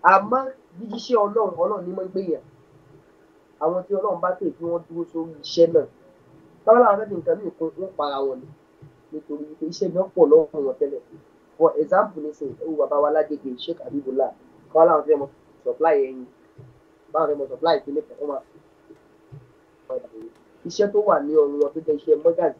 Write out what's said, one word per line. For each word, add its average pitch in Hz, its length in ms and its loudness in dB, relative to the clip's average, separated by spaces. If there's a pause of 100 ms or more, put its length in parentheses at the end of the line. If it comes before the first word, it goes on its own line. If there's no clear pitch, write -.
Àmọ́ 202 360 4 (340)
jíjíṣẹ́ 233 420 -6
Ọlọ́run, 208 340 0
Ọlọ́run 180 320 -4
ní 180 100 -10
máa 185 120 -8
ń 185 40 -12
gbé 190 120 -6
èèyàn. 170 240 -6 (1160)
Àwọn 175 220 -2
tí 196 120 -6
Ọlọ́run 190 260 -4
bá 180 100 -2
pè 185 160 -6
kí 165 180 -8
wọ́n 170 180 -4
dúró 165 220 -10
sórí 165 280 -10
iṣẹ́ 170 360 2
náà, 151 180 2 (800)
táwọn 226 160 8
làwọn 208 160 6
fẹ́ 214 100 -6
fi 202 60 -6
nǹkan 165 220 0
mìíràn 196 180 -10
kún, 160 200 -6
wọ́n 190 180 -10
para 143 260 -4
wọn 135 200 -4
ni. 131 80 -18 (600)
Nítorí 151 440 -12
pé 156 160 -12
iṣẹ́ 175 240 -4
náà 185 140 -2
pọ̀ 180 200 4
lọ́wọ́ 151 360 6
wọn 131 160 -2
tẹ́lẹ̀. 139 240 -4 (600)
For 160 120 6
example, 185 480 0
nísìnyí, 147 340 -10
ẹ - 120 -14
wo 160 100 -6
bàbá 147 220 0
wa 147 120 2
lágbègbè 151 440 -2
Sheikh 165 260 -10
Habibullah, 131 500 -4 (440)
káwọn 165 120 8
làwọn 156 180 2
fẹ́ 151 140 2
mọ 139 80 -6 (400)
supply 151 280 0
ẹyin, 131 300 -2 (920)
báwọn 156 140 0
fẹ́ 147 100 -2
mọ 139 80 -6
supply 156 280 -2
ìpínlẹ̀ 147 300 -6
kan, - 120 -20
wọ́n 147 120 -8
máa 139 140 -8 (2250)
iṣẹ́ 202 240 0
tó 208 120 0
wà 202 180 2
ní 147 160 -4
ọrùn 143 240 4
wọn 147 140 0
tó 160 80 -8
jẹ́ 156 160 -2
iṣẹ́ 151 200 2
mọ́gàjì 165 440 0